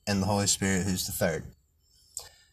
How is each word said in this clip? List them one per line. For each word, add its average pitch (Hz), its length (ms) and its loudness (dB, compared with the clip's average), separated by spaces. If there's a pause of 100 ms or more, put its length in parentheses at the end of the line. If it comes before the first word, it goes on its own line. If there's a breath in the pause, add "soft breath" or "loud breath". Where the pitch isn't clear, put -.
and 98 160 2
the 95 40 2
Holy 101 200 2
Spirit, 98 380 2
who's 92 220 -2
the 95 60 -6
third. 80 320 0 (1080 loud breath)